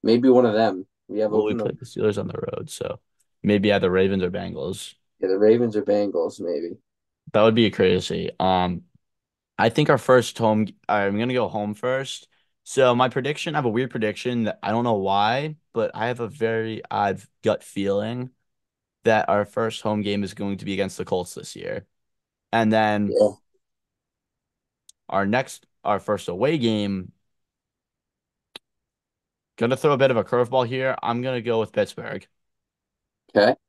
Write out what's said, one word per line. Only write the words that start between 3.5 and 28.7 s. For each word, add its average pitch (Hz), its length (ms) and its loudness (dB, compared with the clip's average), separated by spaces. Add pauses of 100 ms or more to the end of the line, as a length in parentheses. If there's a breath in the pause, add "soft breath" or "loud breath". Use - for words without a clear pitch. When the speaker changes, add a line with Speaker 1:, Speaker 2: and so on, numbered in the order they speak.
Speaker 2:
either 92 180 2
Ravens 95 320 2
or 90 80 -2
Bengals. 90 640 -8 (260)
Speaker 1:
Yeah, 95 80 -4
the 95 100 0
Ravens 110 380 4
or 104 60 0
Bengals, 101 580 -2
maybe. 85 380 -6 (560)
Speaker 2:
That 104 80 4
would 110 140 6
be 113 140 4
crazy. 90 720 0
Um, 90 440 0 (760)
I 110 100 4
think 143 220 2
our 143 80 6
first 127 400 4
home, 107 300 2 (200)
I'm 104 320 0
gonna 123 140 -2
go 117 160 0
home 104 240 -6
first. 131 560 -6 (340)
So 127 320 4
my 127 140 2
prediction, 147 460 -6
I - 20 0
have 135 80 -2
a 117 40 2
weird 123 220 -2
prediction 113 520 -4
that 104 200 -4
I 98 80 -2
don't 120 140 0
know 117 80 2
why, 107 640 0 (160)
but 110 200 -2
I 110 140 -4
have 120 140 -4
a 110 80 -6
very 113 600 -4
odd 101 320 -2 (220)
gut 110 220 0
feeling 104 640 -4 (720)
that 110 240 4
our 104 160 2
first 110 380 -4
home 107 200 -2
game 101 220 -2
is 95 100 -8
going 101 260 -6
to - 60 -12
be 101 80 -6
against 95 240 -4
the 98 80 -8
Colts 90 280 -6
this - 220 -16
year. - 300 -10 (680)
And 113 180 4
then 107 400 2
Speaker 1:
Yeah. 104 200 4 (1800)
Speaker 2:
our 98 180 0
next, 123 400 -2 (180)
our 101 160 0
first 101 300 -4
away 127 280 -2
game, 101 540 -2 (2500)